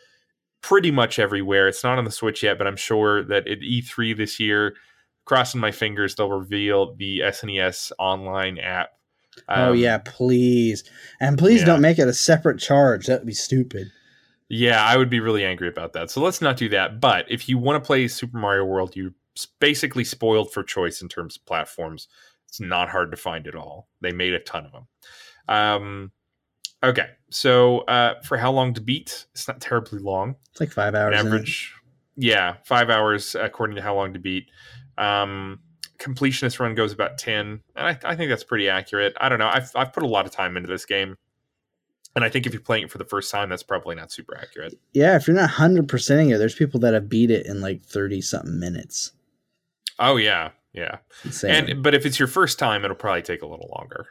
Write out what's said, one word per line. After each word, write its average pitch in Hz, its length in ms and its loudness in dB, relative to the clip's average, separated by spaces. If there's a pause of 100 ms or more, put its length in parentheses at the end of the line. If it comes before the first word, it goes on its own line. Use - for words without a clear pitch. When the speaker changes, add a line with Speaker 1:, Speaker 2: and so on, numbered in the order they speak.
(600)
Speaker 1:
pretty 180 300 4
much 123 280 2
everywhere. 98 500 2
It's 92 160 -6
not 127 120 2
on 123 60 -2
the 110 80 -4
Switch 107 320 -4
yet, 101 140 2
but 98 100 -2
I'm 98 80 -4
sure 107 480 2
that 98 240 -2
at 101 160 -6
E 120 180 -2
three 117 320 -4
this 107 280 -6
year, 104 340 0 (480)
crossing 127 380 0
my 107 100 0
fingers, 104 440 -4
they'll 101 160 0
reveal 98 640 0
the 95 260 -6
S 95 240 -2
N 107 60 -8
E 95 100 -2
S 92 360 -4
online 95 600 -4
app. 92 320 -6 (580)
Speaker 2:
Oh, 127 240 2
Speaker 1:
Um, 120 60 4
Speaker 2:
yeah, 117 220 2
please. 123 840 2 (380)
And 135 160 2
please 202 240 8
Speaker 1:
yeah. 165 60 6
Speaker 2:
don't 160 140 8
make 165 180 6
it 135 100 6
a 123 40 0
separate 160 460 4
charge. 135 460 4
That 127 160 0
would 117 60 -10
be 110 60 -6
stupid. 120 540 -2 (640)
Speaker 1:
Yeah, 113 360 2
I 117 100 6
would 131 140 4
be 117 100 0
really 110 240 0
angry 90 240 -2
about 85 240 -8
that. 85 180 -8
So 135 120 -4
let's 185 200 -2
not 139 140 0
do 117 140 -4
that. 104 320 0
But 110 280 4
if 117 200 -6
you 127 80 0
wanna 139 240 0
play 131 260 0
Super 120 300 -8
Mario 101 260 0
World, 95 320 -2
you're 92 160 -8 (240)
s-, - 100 -10 (140)
basically 143 460 0
spoiled 110 480 0
for 101 100 -6
choice 87 380 -4
in 87 80 -16
terms 85 260 -12
of - 100 -20
platforms. 80 640 -8 (400)
It's - 140 -16
not 90 260 -2
hard 87 240 -2
to 87 60 -12
find 82 280 -10
at 76 100 -14
all. 71 340 -18 (100)
They 90 140 -6
made 90 200 -2
a 85 60 -2
ton 78 260 -10
of 69 80 -20
'em. 90 140 -20 (680)
Um, 101 580 0 (720)
okay, 123 260 2 (220)
so, 123 500 4
uh, 120 420 2
for - 160 -4
how 127 160 0
long 127 220 0
to 110 60 -12
beat, 127 520 -8
it's - 160 -12
not 127 100 -12
terribly 110 400 -6
long. 98 360 -4 (160)
Speaker 2:
It's - 100 -8
like 151 100 -4
five 104 240 -2
hours, 104 180 2
Speaker 1:
An 104 60 2
Speaker 2:
isn't 110 80 0
it? 107 80 2
Speaker 1:
average, - 380 -6 (420)
yeah, 104 480 2
five 120 260 2
hours 107 460 2
according 107 400 -4
to 101 60 -8
how 101 140 -4
long 98 180 -2
to 92 60 -12
beat. 92 300 -6 (480)
Um, 98 600 -2 (400)
completionist 131 600 -2
run 117 140 -2
goes 107 200 0
about 101 240 -4
ten, 107 440 -6 (140)
and 139 120 -4
I, 160 180 -2
I 170 100 -2
think 160 140 -4
that's 117 160 -2
pretty 101 240 0
accurate. 98 500 0
I 131 100 0
don't 117 100 2
know. 110 100 2
I've, 127 260 -2
I've 131 180 -2
put 160 100 -4
a 139 40 -2
lot 98 180 0
of 95 60 -14
time 90 260 -4
into 90 120 -8
this 95 160 -8
game, 95 320 -4 (1000)
and 120 100 2
I 113 40 2
think 127 160 -2
if 120 80 -4
you're 107 80 -10
playing 110 240 -2
it - 60 -18
for - 60 -16
the - 80 -10
first 98 260 -6
time, 101 180 -4
that's 90 140 -8
probably 85 320 -6
not 80 160 -16
super - 260 -16
accurate. 76 360 -16 (200)
Speaker 2:
Yeah, 165 220 6
if 139 120 4
you're 165 100 6
not 175 140 4
hundred 165 360 4
percenting 143 440 4
it, 107 80 2
there's 110 160 0
people 139 260 0
that 117 120 4
have 107 160 0
beat 113 220 4
it 107 140 2
in, 101 160 -8
like, 95 220 -6
thirty-something 98 760 -6
minutes. - 520 -8 (880)
Speaker 1:
Oh, 131 180 4
yeah, 95 320 0 (240)
yeah. - 240 -8 (280)
Speaker 2:
Insane. 143 440 -2
Speaker 1:
And, 139 140 -6
but 147 120 6
if 139 100 2
it's 135 140 -2
your 131 80 2
first 175 320 0
time, 104 240 0
it'll 98 120 -4
probably 92 280 -2
take 87 200 -8
a 76 40 -12
little 80 300 -16
longer. - 340 -14